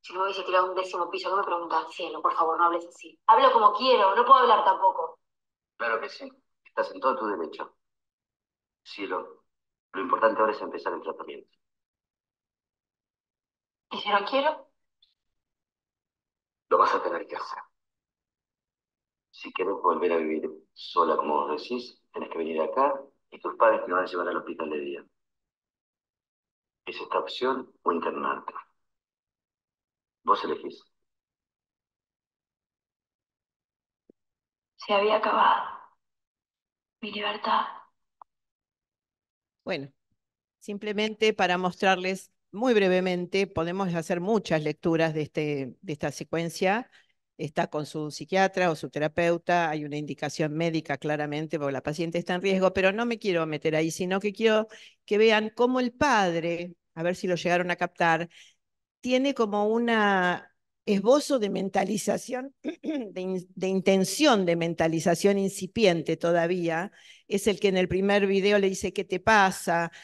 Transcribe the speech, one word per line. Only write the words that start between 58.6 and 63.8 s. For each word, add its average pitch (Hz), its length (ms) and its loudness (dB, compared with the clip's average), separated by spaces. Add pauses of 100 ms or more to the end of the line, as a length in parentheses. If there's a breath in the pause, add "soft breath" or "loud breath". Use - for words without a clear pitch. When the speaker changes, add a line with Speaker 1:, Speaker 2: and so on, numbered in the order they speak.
Speaker 3:
tiene 262 340 0
como 208 340 0
una 208 800 2 (380)
esbozo 247 520 4
de 202 120 0
mentalización, 202 1080 -2
<clears throat> 339 240 -10
de 220 380 -6
in-, 185 340 -4
de 185 140 -4
intención 190 800 2